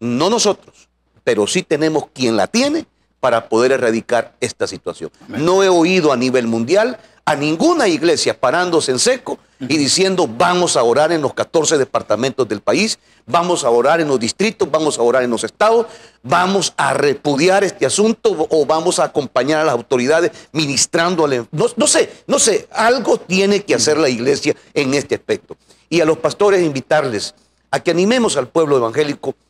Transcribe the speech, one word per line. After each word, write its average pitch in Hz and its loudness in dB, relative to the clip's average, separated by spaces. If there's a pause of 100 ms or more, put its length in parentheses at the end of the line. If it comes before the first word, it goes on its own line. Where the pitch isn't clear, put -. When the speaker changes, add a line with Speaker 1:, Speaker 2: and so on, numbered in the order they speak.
Speaker 1:
no 120 -2
nosotros, - -2 (340)
pero 104 2
sí 180 -2
tenemos 156 -2
quien 117 0
la 95 0
tiene 285 -2 (340)
para 117 0
poder 123 2
erradicar 117 -2
esta 110 -6
situación. 85 -12 (160)
Speaker 2:
Amén. 139 -6
Speaker 1:
No 185 2
he 196 4
oído 175 2
a 127 2
nivel 123 0
mundial 151 0 (260)
a 151 0
ninguna 196 0
iglesia 147 0
parándose 160 0
en 123 -2
seco 254 -2 (200)
y 135 -12
Speaker 2:
Ujú. 135 -2
Speaker 1:
diciendo, 175 0
"Vamos 175 0
a 127 4
orar 139 2
en 165 0
los 131 -4
catorce 151 0
departamentos 120 -2
del 104 -6
país, 196 -2 (260)
vamos 170 -2
a 127 0
orar 131 4
en 156 -2
los 135 0
distritos, 185 -4
vamos 151 -2
a 120 -2
orar 123 2
en 123 -2
los 110 -4
estados, 220 0 (360)
vamos 180 0
a 139 -2
repudiar 147 2
este - -2
asunto 220 0
o, 160 0
o 135 0
vamos 165 0
a 160 2
acompañar 143 -2
a - 0
las 147 2
autoridades 123 0 (220)
ministrando 160 0
al 143 0
enf-". 120 -2
No, 165 0 (100)
no 226 0
sé, - 0 (160)
no 277 0
sé, - 0
algo 240 0
tiene 196 0
que 143 0
hacer 147 0
la 156 2
iglesia 131 -2 (200)
en 139 -2
este 131 -2
aspecto. - -8 (320)
Y 170 0
a 160 2
los 156 2
pastores 190 0
invitarles 139 -2 (380)
a 139 -2
que 180 -2
animemos 196 0
al 127 -2
pueblo 147 0
evangélico 131 -2 (160)